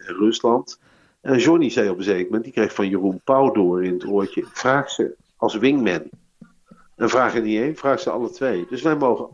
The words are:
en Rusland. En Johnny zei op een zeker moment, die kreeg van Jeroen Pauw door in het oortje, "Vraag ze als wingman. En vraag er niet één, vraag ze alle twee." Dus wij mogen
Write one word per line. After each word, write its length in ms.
en 80
Rusland. 640
En 180
Johnny 320
zei 180
op 100
een 60
zeker 200
moment, 200
die 80
kreeg 220
van 140
Jeroen 360
Pauw 280
door 320
in 80
het 140
oortje, 460
"Vraag 380
ze 240
als 200
wingman. 460
En 120
vraag 260
er 80
niet 180
één, 160
vraag 240
ze 100
alle 200
twee." 400
Dus 120
wij 140
mogen 380